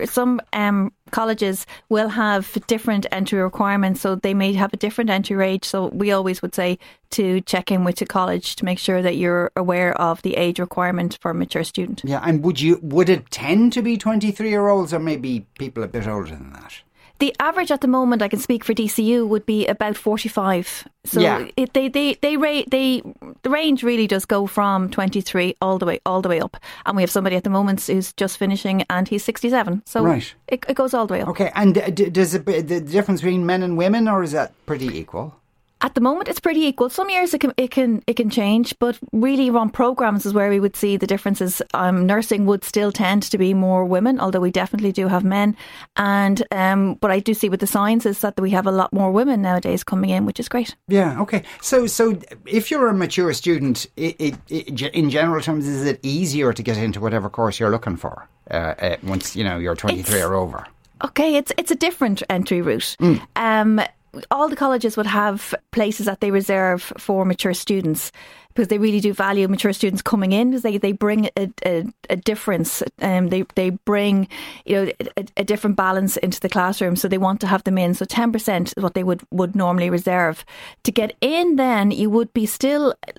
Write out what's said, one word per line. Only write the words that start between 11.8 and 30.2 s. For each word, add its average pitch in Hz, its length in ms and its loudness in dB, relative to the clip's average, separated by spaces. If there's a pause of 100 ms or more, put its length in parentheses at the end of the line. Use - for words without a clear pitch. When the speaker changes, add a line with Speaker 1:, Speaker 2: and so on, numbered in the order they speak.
Speaker 2:
Yeah, 139 200 -4
and 160 180 2
would 160 180 0
you, 170 220 4
would 160 260 2
it 180 220 0
tend 208 440 2
to 247 80 -2
be 233 140 0
twenty-three-year-olds 202 960 0
or 170 60 -2
maybe 131 480 -4 (100)
people 131 280 -8
a 98 40 -6
bit 107 200 -6
older 101 220 -6
than 69 240 -16
that? - 260 -20 (400)
Speaker 1:
The - 180 0
average 330 320 0
at 277 100 0
the 285 60 -2
moment, 254 360 2
I 202 60 0
can 202 120 -2
speak 240 240 -2
for 226 100 0
D 214 140 0
C 220 160 -2
U, 233 200 4
would 214 220 0
be 214 220 0
about 208 280 -2
forty-five. 202 920 -2 (160)
So - 160 0
Speaker 2:
Yeah. 143 260 2 (100)
Speaker 1:
it, 254 160 0
they, 269 160 2
they, 277 260 0
they 294 220 0
ra-, 294 320 0
they, 262 340 2 (400)
the 262 80 -4
range 294 340 2
really 233 240 2
does 190 160 0
go 202 240 0
from 196 420 0
twenty-three 190 720 0
all 190 160 2
the 180 80 -2
way, - 180 0
all 185 180 0
the 185 60 -2
way 170 120 2
up. - 160 -6 (280)
And 202 120 -2
we 185 80 4
have 175 80 0
somebody 190 240 0
at 180 80 -2
the 202 60 0
moment 196 320 2
who's 190 320 -2
just 196 220 -4
finishing, 196 540 -2
and 185 160 0
he's 202 160 -4
sixty-seven. 220 640 -2
So 226 160 -2
Speaker 2:
Right. 151 320 0 (140)